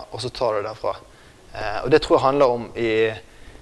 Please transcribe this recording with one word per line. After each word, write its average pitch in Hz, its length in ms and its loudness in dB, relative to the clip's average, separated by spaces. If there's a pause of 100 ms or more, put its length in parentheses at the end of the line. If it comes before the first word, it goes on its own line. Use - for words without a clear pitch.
og 110 120 -12
så 120 120 -6
tar 110 240 -2
du 104 80 -4
derfra. 107 300 -6 (580)
Eh, 107 300 -6
og 127 100 -2
det 151 80 8
tror 165 160 2
jeg 127 60 2
handler 135 320 4
om 120 80 -6 (100)
i 110 400 0 (480)